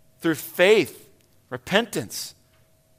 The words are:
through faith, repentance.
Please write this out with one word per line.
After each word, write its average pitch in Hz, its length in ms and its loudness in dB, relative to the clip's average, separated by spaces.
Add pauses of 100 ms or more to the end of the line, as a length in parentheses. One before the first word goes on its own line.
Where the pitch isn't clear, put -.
(220)
through 165 140 0
faith, - 760 0 (400)
repentance. 170 840 -4 (640)